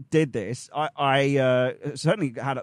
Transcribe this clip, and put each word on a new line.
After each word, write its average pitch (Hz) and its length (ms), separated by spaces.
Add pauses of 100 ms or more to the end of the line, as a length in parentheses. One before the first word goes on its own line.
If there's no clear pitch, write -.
did 156 240
this, 110 420
I, 151 220
I, 139 400
uh, 127 360 (240)
certainly 156 440
had 131 220